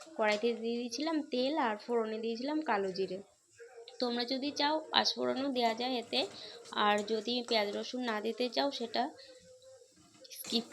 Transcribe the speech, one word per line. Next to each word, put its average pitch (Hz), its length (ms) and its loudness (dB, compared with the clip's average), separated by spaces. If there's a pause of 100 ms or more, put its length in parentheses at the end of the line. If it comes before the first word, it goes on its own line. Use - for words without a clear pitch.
(120)
কড়াইতে 214 400 2
দিয়ে 226 260 -2
দিয়েছিলাম 269 380 -2 (120)
তেল 262 300 2
আর 240 200 2
ফোড়নে 220 420 -2
দিয়েছিলাম 233 420 -2
কালো 202 300 2
জিরে। 185 260 -4 (800)
তোমরা 240 260 0
যদি 262 280 -2
চাও 294 220 2 (120)
পাঁচফোড়নও 247 680 2
দেওয়া 240 220 2
যায় 247 240 -2
এতে, 240 220 0 (560)
আর 208 200 6 (120)
যদি 220 340 0
পেঁয়াজ 220 280 2
রসুন 220 320 -4
না 233 180 0
দিতে 226 280 0
চাও 269 240 2
সেটা 233 300 -2 (1300)
স্কিপ - 400 -2